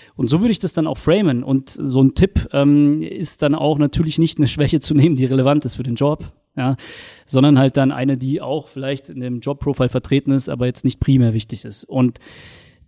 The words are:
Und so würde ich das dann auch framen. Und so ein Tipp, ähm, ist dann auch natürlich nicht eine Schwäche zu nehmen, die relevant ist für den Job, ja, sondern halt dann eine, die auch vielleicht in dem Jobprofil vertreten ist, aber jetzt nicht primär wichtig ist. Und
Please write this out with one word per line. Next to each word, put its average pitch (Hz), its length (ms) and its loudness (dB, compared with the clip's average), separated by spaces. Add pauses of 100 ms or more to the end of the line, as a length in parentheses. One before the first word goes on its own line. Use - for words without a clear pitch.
(160)
Und 123 120 -2
so 156 120 2
würde 233 100 2
ich 196 80 -2
das 190 140 -6
dann 156 160 -2
auch 135 100 -6
framen. 151 460 0
Und 135 260 -2
so 135 320 0
ein 135 140 4
Tipp, - 360 0
ähm, 147 500 2
ist - 400 -8
dann 147 120 2
auch 147 240 -2
natürlich 156 400 0
nicht 160 200 0
eine 143 100 2
Schwäche 147 320 0
zu - 140 -4
nehmen, 147 200 6
die 127 120 0
relevant 135 380 2
ist 123 120 -8
für 123 80 -8
den 135 100 -4
Job, 147 380 -4 (240)
ja, 131 200 -2 (500)
sondern 139 300 4
halt 135 200 4
dann 135 160 2
eine, 131 260 -2
die 135 220 -4
auch 147 260 -8
vielleicht 135 440 -10
in 131 100 -12
dem 123 180 -6
Jobprofil 139 520 -4
vertreten 139 420 -2
ist, 135 160 0
aber 123 180 -4
jetzt - 180 -6
nicht 131 140 -2
primär 123 360 2
wichtig 110 300 -6
ist. 113 200 -14
Und 127 340 -2 (680)